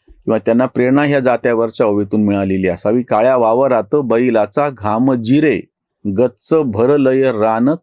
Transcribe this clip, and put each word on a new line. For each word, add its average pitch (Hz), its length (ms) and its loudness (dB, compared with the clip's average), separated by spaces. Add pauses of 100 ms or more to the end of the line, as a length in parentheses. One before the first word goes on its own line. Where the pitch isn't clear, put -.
किंवा - 280 -4
त्यांना 117 280 0
प्रेरणा 131 380 0
ह्या 143 160 0
जात्यावरच्या 117 680 0
ओवीतून 104 360 0
मिळालेली 98 440 0
असावी. 104 360 -2
"काळ्या 123 340 2
वावरात 117 580 0
बैलाचा 120 760 0
घाम 113 440 -2
जिरे, 123 480 0 (560)
गच्च 123 360 -2
भरलय 131 800 2
रान 113 380 0 (140)